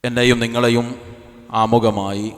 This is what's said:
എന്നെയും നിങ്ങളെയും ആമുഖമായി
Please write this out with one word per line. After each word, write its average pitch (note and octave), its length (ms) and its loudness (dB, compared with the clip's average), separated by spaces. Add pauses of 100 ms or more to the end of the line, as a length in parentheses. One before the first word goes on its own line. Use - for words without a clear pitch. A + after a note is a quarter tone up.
എന്നെയും B2 360 4
നിങ്ങളെയും A#2+ 440 0 (760)
ആമുഖമായി G#2 640 0 (100)